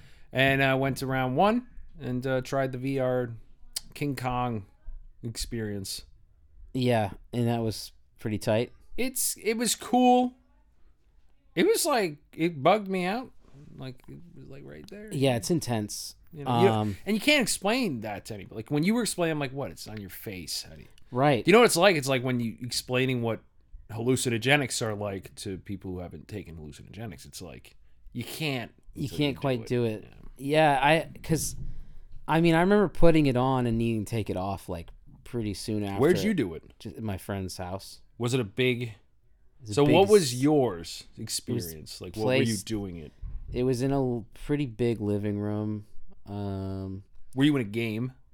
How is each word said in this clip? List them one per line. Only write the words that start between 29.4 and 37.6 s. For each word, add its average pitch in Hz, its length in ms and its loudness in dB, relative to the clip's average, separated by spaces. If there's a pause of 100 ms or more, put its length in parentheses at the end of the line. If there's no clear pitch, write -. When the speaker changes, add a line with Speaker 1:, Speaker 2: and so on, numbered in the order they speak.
Speaker 1:
do 123 160 0
it. 107 180 -2
Speaker 2:
do - 60 -20
it. - 40 -20 (260)
Speaker 1:
Yeah. 143 400 4
Speaker 2:
Yeah, - 40 0
I, 151 280 4 (120)
'cause, - 340 -2 (720)
I 156 140 4
mean, 165 140 6
I 165 60 6
remember 202 260 6
putting 160 400 8
it 123 100 4
on 127 300 2
and 113 100 2
needing 113 280 0
to - 40 -10
take 110 200 -2
it 92 80 -4
off, 95 320 -6
like, 85 200 -8 (340)
pretty 107 300 -4
soon 107 300 -4
after. 98 180 -4
Speaker 1:
Where'd 170 180 4
you 208 140 0
do 104 200 -2
it? 76 100 -14 (160)
Speaker 2:
Just - 180 -14
at 113 60 -10
my 101 140 -4
friend's 95 400 -6
house. 92 440 -10 (160)